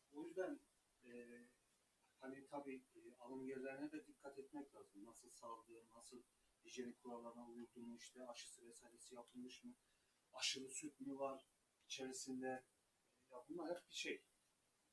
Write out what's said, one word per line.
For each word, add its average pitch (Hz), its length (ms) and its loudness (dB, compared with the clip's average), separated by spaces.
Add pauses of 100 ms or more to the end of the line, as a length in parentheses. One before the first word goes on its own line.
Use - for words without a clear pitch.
(120)
O 151 160 -2
yüzden, 160 320 4 (440)
e, 120 400 -8 (760)
hani 135 280 -4
tabii, 139 360 0 (120)
e, 117 240 -12
alım 131 260 0
yerlerine 135 460 2
de - 160 -2
dikkat - 320 -6
etmek - 360 -2
lazım. - 300 -10
Nasıl 117 240 -12
sağlığı, 113 600 -6
nasıl 120 340 -10 (400)
hijyenik 120 360 0
kurallarına 117 480 -2
uyulduğunu, 117 480 -4
işte 123 320 -6
aşısı - 380 -6
vesairesi 123 500 -12
yapılmış 123 480 -4
mı, - 120 -6 (580)
aşılı 131 360 6
süt 147 300 -2
mü 135 200 0
var 135 280 4 (380)
içerisinde? 131 800 4 (680)
Ya 247 180 -6
bunlar 302 200 2
hep - 200 4
bir - 60 -6
şey, - 280 4 (680)